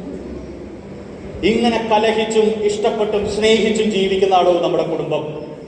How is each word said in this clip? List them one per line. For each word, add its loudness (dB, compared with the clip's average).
ഇങ്ങനെ 0
കലഹിച്ചും 2
ഇഷ്ടപ്പെട്ടും 0
സ്നേഹിച്ചും 2
ജീവിക്കുന്ന 2
ആളോ 4
നമ്മുടെ 2
കുടുംബം. -4